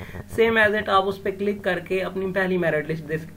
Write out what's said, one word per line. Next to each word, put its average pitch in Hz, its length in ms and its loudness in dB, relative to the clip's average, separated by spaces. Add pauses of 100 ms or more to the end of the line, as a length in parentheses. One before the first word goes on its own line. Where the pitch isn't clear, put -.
(360)
Same 226 240 4
as 214 220 4
it 208 80 -6
आप 196 160 6
उस 196 160 -4
पे 202 100 -2
क्लिक 202 320 -4
करके 185 380 -2
अपनी 190 300 -4
पहली 185 260 2
merit 151 300 2
list 160 180 -4
देख, 160 320 -4